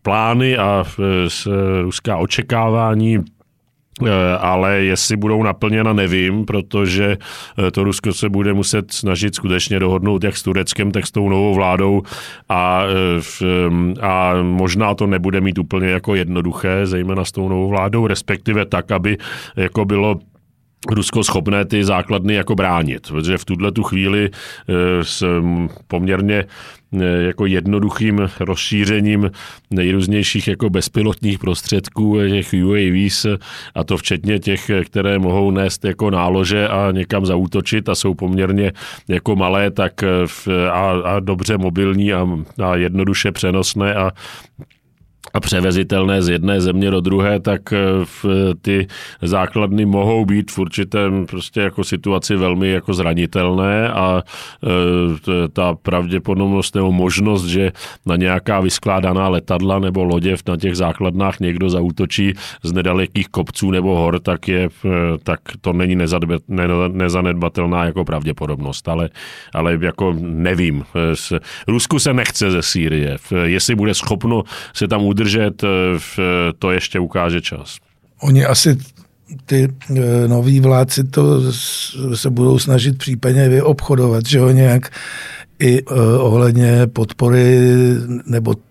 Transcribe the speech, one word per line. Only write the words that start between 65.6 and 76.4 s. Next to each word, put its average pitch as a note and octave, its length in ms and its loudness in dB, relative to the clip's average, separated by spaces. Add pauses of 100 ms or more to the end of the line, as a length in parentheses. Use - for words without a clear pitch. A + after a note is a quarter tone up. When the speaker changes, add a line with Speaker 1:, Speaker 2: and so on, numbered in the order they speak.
Speaker 1:
to F2+ 120 -2
není F2+ 220 2
nezadbe-, E2+ 520 0
ne-, F2+ 200 -2 (200)
nezanedbatelná F2 1000 0
jako E2+ 200 -2
pravděpodobnost, D2 840 -6
ale, E2 200 -2 (440)
ale E2+ 280 0
jako F2 380 -2
nevím. E2 640 -2 (120)
Eh, E2 200 0
s-, - 240 -6 (280)
Rusku A#2+ 320 0
se C3+ 140 0
nechce A2 380 0
ze E2+ 100 2
Sýrie. D2+ 560 -2
V-, - 140 -12 (120)
jestli F#2 320 0
bude G#2 180 0
schopno A2 500 -2 (300)
se G#2 140 -2
tam G#2 160 0
udržet, G#2 600 0
eh, G#2 40 0 (300)
v-, - 220 -8 (400)